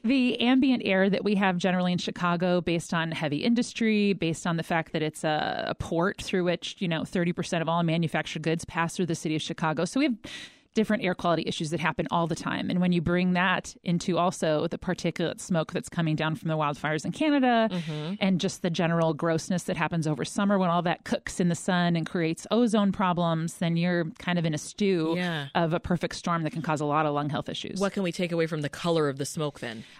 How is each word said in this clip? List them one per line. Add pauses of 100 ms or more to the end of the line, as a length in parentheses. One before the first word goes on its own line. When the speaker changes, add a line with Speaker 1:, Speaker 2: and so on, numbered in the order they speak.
Speaker 1:
the
ambient
air
that
we
have
generally
in
Chicago,
based
on
heavy
industry,
based
on
the
fact
that
it's
a,
a
port
through
which,
you
know,
thirty
percent
of
all
manufactured
goods
pass
through
the
city
of
Chicago.
So
we
have (600)
different
air
quality
issues
that
happen
all
the
time.
And
when
you
bring
that
into
also
the
particulate
smoke
that's
coming
down
from
the
wildfires
in
Canada
Speaker 2:
Mm-hmm.
Speaker 1:
and
just
the
general
grossness
that
happens
over
summer
when
all
that
cooks
in
the
sun
and
creates
ozone
problems,
then
you're (140)
kind
of
in
a
stew
Speaker 2:
Yeah.
Speaker 1:
of
a
perfect
storm
that
can
cause
a
lot
of
lung
health
issues.
Speaker 2:
What
can
we
take
away
from
the
color
of
the
smoke
then? (160)